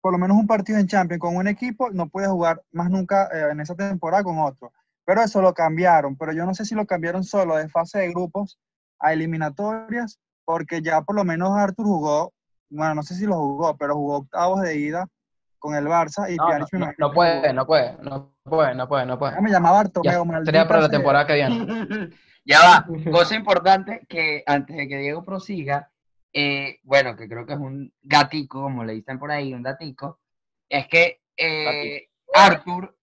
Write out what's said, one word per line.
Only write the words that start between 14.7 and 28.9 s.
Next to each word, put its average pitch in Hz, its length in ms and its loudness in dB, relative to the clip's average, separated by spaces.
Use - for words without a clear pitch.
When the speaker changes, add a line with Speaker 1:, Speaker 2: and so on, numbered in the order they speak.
Speaker 1:
ida 156 320 -4
con 147 180 -8
el 147 100 -2
Barça 170 440 0
y 175 60 -4
Speaker 2:
No, 156 120 0
Speaker 1:
Pjanic 147 260 0
Speaker 2:
no, 185 60 -4
Speaker 1:
me - 0 -
Speaker 2:
no, 175 60 -2
Speaker 1:
imagino 147 100 -10
Speaker 2:
no - 40 0
Speaker 1:
que 147 40 -8
Speaker 2:
puede, 165 240 4
Speaker 1:
jugó. 139 140 0
Speaker 2:
no 131 120 -2
puede, 139 380 2
no 139 280 -10
puede, 139 320 0
no 127 140 -6
puede, 135 160 0
no 127 140 -6
puede. 139 180 -4
Speaker 1:
Ah, 190 40 -2
me 214 100 0
llamaba 180 260 6
Bartomeu, 190 260 0
Speaker 2:
Ya - 140 4
sería 170 80 0
Speaker 1:
maldita 160 420 2
Speaker 2:
para 165 140 4
la 151 60 4
Speaker 1:
sea. 147 100 2
Speaker 2:
temporada 143 300 2
que 156 80 2
viene. 170 800 -2
Speaker 3:
<laughs> - 60 -20
Ya 143 140 6
va, 170 260 10
cosa 170 260 4
importante 190 760 2
que 156 360 -4
antes 143 300 -2
de 143 140 -8
que 139 80 -8
Diego 147 260 -6
prosiga, 165 640 -6
eh, 139 500 -4
bueno, 131 320 2
que 104 140 -16
creo 117 160 -10
que 117 80 -10
es 143 60 -8
un 135 420 -10
gatico, 139 640 0
como 131 200 -6
le 113 120 -6